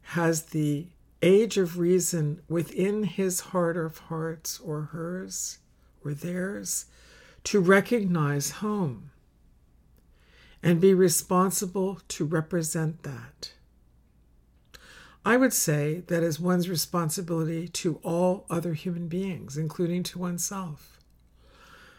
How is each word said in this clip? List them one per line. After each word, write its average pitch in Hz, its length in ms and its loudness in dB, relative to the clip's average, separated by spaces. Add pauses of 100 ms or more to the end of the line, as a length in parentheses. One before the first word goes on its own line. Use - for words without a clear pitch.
has 165 460 0
the 151 400 -2 (340)
age 196 360 6
of 175 220 0
reason 175 680 2
within 185 540 0
his 185 360 -2
heart 170 380 -2
of 160 200 -6
hearts 160 600 -8
or 151 320 -6
hers 180 680 -8 (440)
or 147 100 -6
theirs 185 720 -6 (600)
to 202 160 4
recognize 175 920 2
home 170 600 -4 (1500)
and 170 200 4
be 196 120 10
responsible 185 1160 2
to - 160 -4
represent 160 760 -2
that. 120 500 -14 (1700)
I 226 80 6
would 254 160 6
say 151 560 0
that 170 160 0
is 156 160 0
one's 180 300 2
responsibility 165 960 -2
to - 340 -4
all 180 480 0
other 170 240 -2
human 170 360 -6
beings, 175 480 -6
including 170 460 -2
to - 160 -10
oneself, 175 800 -8 (960)